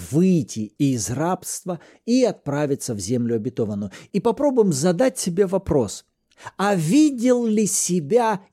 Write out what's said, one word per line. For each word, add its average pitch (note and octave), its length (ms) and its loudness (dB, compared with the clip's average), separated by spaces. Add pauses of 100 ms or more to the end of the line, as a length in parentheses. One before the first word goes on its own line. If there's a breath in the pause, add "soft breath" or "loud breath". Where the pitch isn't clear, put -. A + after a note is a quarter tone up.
выйти D3+ 680 0
из B2+ 320 0
рабства F3 680 -6 (280 loud breath)
и B3 160 4
отправиться C#3+ 720 -2
в G2+ 40 -6
землю A#2 360 -2
обетованную. G#2+ 560 -4 (200 loud breath)
И G3+ 80 -2
попробуем A#3 540 2
задать F3+ 460 0
себе F#3 260 -2
вопрос: E3 580 -2 (540 loud breath)
а G3+ 160 0
видел B3 720 2
ли G#3+ 220 2
себя F#3 760 0 (120)